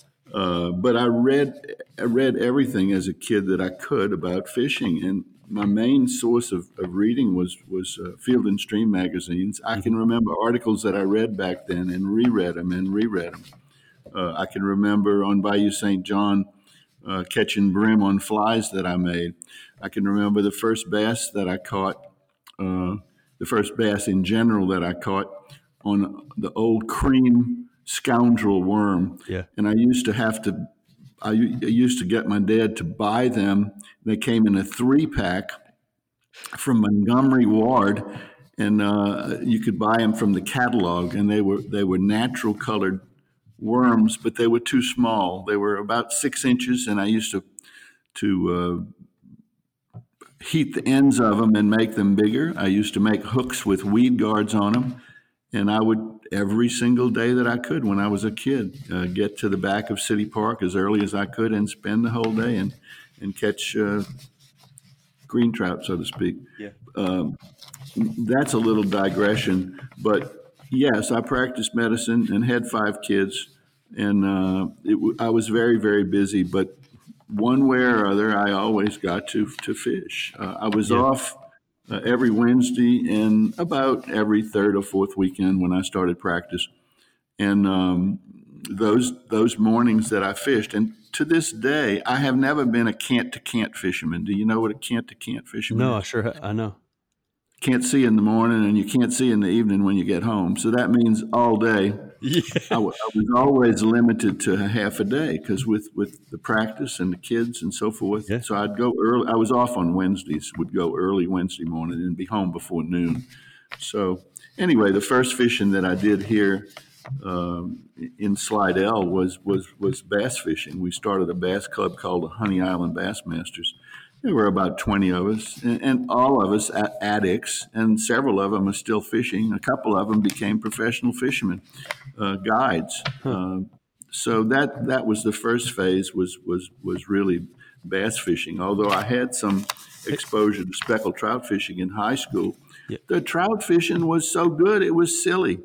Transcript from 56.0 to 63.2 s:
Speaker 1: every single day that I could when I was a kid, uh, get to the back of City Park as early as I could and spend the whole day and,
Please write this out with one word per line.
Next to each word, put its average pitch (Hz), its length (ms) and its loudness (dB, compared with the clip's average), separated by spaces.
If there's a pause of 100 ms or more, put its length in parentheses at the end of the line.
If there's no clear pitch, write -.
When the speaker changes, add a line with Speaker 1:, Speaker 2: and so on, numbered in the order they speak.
Speaker 1:
every 104 360 2
single 123 420 2
day 113 240 0
that 123 120 2
I 120 120 0
could 127 260 -4
when 98 160 0
I 101 80 0
was 101 160 0
a 110 80 0
kid, 120 460 -4 (120)
uh, 90 160 -4
get 101 320 -2
to 110 100 -2
the 98 80 0
back 101 340 -2
of 101 100 -4
City 104 240 0
Park 110 380 -2
as 90 120 -2
early 101 280 2
as 101 120 -2
I 98 120 -2
could 110 260 -2
and 104 160 0
spend 107 360 -2
the 117 60 -2
whole 113 220 -2
day 113 240 -2
and, 98 180 -4 (460)